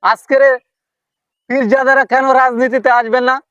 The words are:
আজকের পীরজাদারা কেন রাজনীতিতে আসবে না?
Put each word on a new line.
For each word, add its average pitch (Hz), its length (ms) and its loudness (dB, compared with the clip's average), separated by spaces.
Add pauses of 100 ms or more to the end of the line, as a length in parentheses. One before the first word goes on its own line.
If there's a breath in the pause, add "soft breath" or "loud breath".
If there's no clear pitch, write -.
আজকের 254 580 0 (880)
পীরজাদারা 262 580 0
কেন 254 260 0
রাজনীতিতে 254 600 0
আসবে 240 300 0
না? 247 300 -2